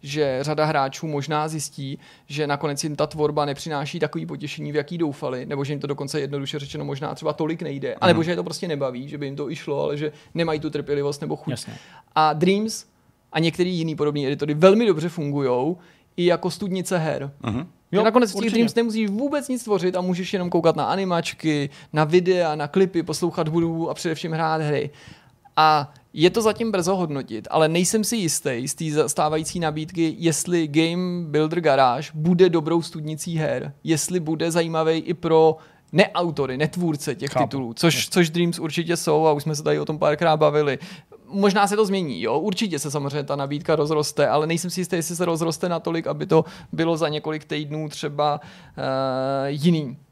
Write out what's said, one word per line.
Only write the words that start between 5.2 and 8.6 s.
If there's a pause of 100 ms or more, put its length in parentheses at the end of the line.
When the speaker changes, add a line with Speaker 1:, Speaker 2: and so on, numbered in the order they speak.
Speaker 1:
nebo
že
jim
to
dokonce
jednoduše
řečeno
možná
třeba
tolik
nejde,
anebo
Speaker 2:
Mhm.
Speaker 1:
že
je
to
prostě